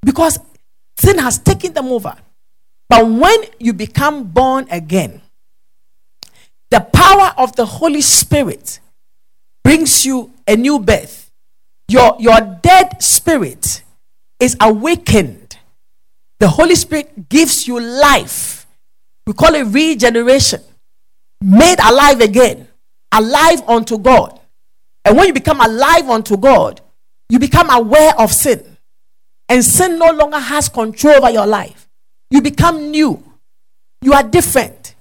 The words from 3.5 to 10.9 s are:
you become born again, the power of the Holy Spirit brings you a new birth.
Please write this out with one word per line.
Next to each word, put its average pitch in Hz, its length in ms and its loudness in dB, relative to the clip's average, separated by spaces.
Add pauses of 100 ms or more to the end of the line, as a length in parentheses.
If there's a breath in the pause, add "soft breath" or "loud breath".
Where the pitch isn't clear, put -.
you 233 140 -4
become 269 500 -6
born 262 460 -2
again, 165 520 -8 (1500 soft breath)
the - 120 2
power 381 560 4
of 254 180 -2
the 233 100 -2
Holy 302 360 -4
Spirit - 800 -4 (840)
brings 311 420 0
you 254 260 -8 (160)
a 214 80 2
new 262 240 0
birth. - 520 -6 (560)